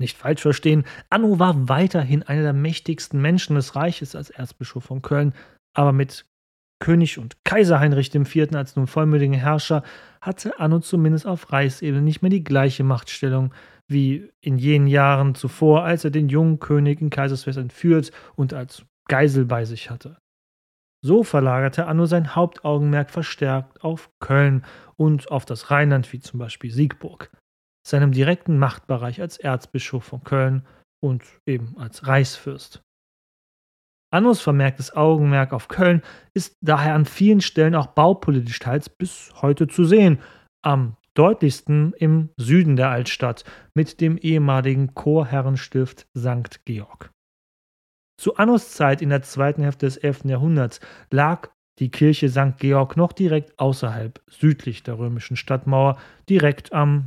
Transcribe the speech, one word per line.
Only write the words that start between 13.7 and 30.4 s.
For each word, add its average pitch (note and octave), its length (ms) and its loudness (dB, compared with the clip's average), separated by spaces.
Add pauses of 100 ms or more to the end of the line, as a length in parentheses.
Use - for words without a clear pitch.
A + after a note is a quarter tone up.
wie C#3+ 440 -2 (100)
in C3+ 160 -2
jenen C#3+ 300 2
Jahren C#3 480 4
zuvor, D#3 500 2
als E3+ 200 -2
er D3+ 60 -2
den D3 200 0
jungen D#3+ 280 2
König D3 440 0
in D3 80 -2
Kaiserswerth C3+ 480 -4
entführt D#3 540 0 (220)
und C#3 200 -4
als C3 320 -16 (220)
Geisel C3+ 360 2
bei A#2 220 -4
sich A2+ 240 -12
hatte. B2+ 260 -16 (880)
So G3 180 4
verlagerte C3+ 640 0
Anno E3 200 2
sein E3 280 0
Hauptaugenmerk D3 760 -2
verstärkt C3+ 760 -6
auf D#3+ 240 -8 (120)
Köln C#3 440 2 (320)
und D#3 340 0
auf C#3 140 -6
das - 260 -10
Rheinland, C#3+ 440 2
wie B2 40 -12
zum - 220 -12
Beispiel A#2 300 -12
Siegburg, - 600 -4 (560)
seinem C#3+ 260 2
direkten D3 460 0
Machtbereich B2 600 -4
als E3+ 160 -10
Erzbischof C3 680 -8
von C3 200 -16
Köln C3 420 -2 (360)